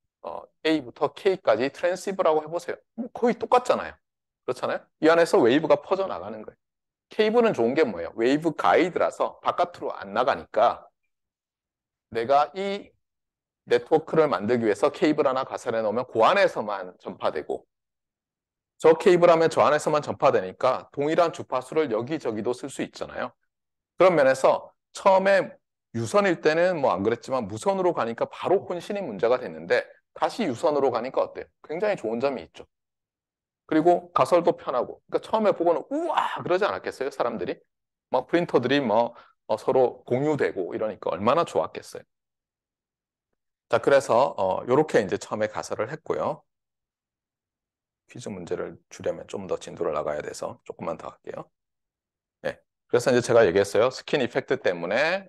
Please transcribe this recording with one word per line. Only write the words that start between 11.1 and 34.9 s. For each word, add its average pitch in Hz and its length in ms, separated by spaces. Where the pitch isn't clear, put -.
내가 135 460
이 196 340
네트워크를 151 640
만들기 113 360
위해서 107 260
케이블 151 360
하나 131 160
가설해 113 380
놓으면 110 300
그 113 120
안에서만 113 760
전파되고, 85 680
저 160 160
케이블 175 380
하면 165 180
저 135 120
안에서만 147 400
전파되니까 110 920
동일한 160 400
주파수를 135 580
여기저기도 120 600
쓸 139 160
수 - 140
있잖아요. - 500
그런 175 180
면에서 135 560
처음에 190 580
유선일 170 460
때는 165 380
뭐 123 120
안 92 120
그랬지만 117 440
무선으로 180 460
가니까 117 360
바로 - 360
혼신이 190 360
문제가 117 380
됐는데 92 460
다시 170 300
유선으로 139 480
가니까 123 300
어때요? - 240
굉장히 190 300
좋은 113 220
점이 131 240
있죠. - 220
그리고 170 480
가설도 170 440
편하고. 123 520